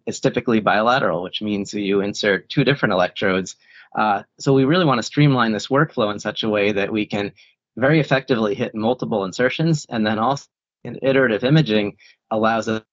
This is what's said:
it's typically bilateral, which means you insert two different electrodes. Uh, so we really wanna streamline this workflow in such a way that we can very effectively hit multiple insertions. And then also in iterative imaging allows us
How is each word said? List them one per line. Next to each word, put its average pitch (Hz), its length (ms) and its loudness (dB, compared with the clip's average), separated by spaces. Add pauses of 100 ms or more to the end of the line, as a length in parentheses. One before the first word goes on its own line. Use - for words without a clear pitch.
it's 110 120 -8
typically 123 400 0
bilateral, 104 640 2
which - 180 -10
means 101 320 -4
you 101 280 0
insert 101 480 -2
two 139 160 0
different 123 300 2
electrodes. 92 600 0 (420)
Uh, 107 280 0 (160)
so 143 120 2
we 135 120 4
really 175 200 2
wanna 123 200 0
streamline 131 480 2
this 101 160 -4
workflow 131 440 0
in 104 60 -10
such - 240 -6
a 113 60 -2
way 104 240 2
that 98 200 -4
we 104 140 -2
can 101 240 -4 (460)
very 143 240 2
effectively 113 560 0
hit 117 180 -6
multiple 110 500 -2
insertions. 147 640 -2
And 113 160 -2
then 107 140 0
also 131 280 -2 (360)
in - 200 -12
iterative 127 420 2
imaging 110 520 2 (360)
allows 110 360 0
us 110 140 -4 (100)